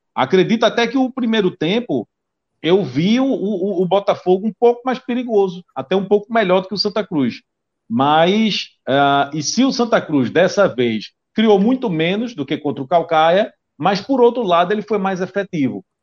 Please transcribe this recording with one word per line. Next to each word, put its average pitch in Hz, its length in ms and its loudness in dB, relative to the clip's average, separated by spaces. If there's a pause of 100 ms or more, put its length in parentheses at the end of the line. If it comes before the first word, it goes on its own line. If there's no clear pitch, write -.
(140)
Acredito 180 500 2
até 233 220 0
que 233 120 -4
o 254 120 -2
primeiro 220 400 -2
tempo 165 560 -4 (540)
eu 180 240 2
vi 165 340 0
o, 269 60 0
o, 196 580 -2
o 185 40 0
Botafogo 190 600 0
um 202 60 -2
pouco 240 320 0
mais 254 140 -2
perigoso, 214 680 -2 (100)
até 156 220 -4
um 196 80 0
pouco 208 280 0
melhor 190 280 2
do 185 80 -8
que 214 60 -8
o 190 40 -6
Santa 208 280 -4
Cruz. 135 340 -2 (480)
Mas, 165 840 2 (140)
ah, 139 460 2
e 156 100 -6
se 233 220 0
o 269 80 2
Santa 233 300 0
Cruz, 139 260 0
dessa 185 400 2
vez, 117 440 -4 (220)
criou 220 240 4
muito 247 300 0
menos 190 460 -2
do 143 100 -8
que 131 140 -4
contra 135 240 -6
o 131 60 -10
Caucaia, 165 640 2 (260)
mas, 185 220 0
por 262 200 -2
outro 240 220 4
lado, 175 300 2
ele 214 100 -2
foi 208 160 -4
mais 190 220 -4
efetivo, 165 640 -4 (180)